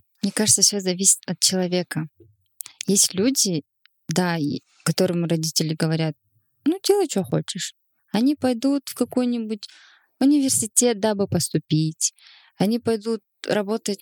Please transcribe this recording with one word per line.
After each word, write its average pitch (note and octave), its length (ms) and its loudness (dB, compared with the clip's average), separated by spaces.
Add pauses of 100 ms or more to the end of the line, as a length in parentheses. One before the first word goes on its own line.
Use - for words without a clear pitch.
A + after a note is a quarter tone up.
(240)
Мне G3+ 80 -2
кажется, - 300 2
все G3+ 180 4
зависит F#3 480 0
от F3+ 120 -6
человека. F3+ 680 -2 (800)
Есть - 260 2
люди, F#3+ 500 0 (460)
да, F3 280 0
и D3 240 -4 (220)
которым F3 420 0
родители D#3+ 500 -2
говорят: D#3+ 400 -2 (500)
«Ну, F4 220 0
делай, G4 200 4
че F#3+ 160 -2
хочешь». - 500 -4 (400)
Они B3+ 220 2
пойдут C4+ 520 -2
в - 80 -12
какой-нибудь A#3+ 720 -4 (520)
университет, B3+ 800 2
дабы G3+ 280 0
поступить. D#3 880 -2 (440)
Они A3 220 0
пойдут A3+ 400 -2 (280)
работать, G#3 540 -2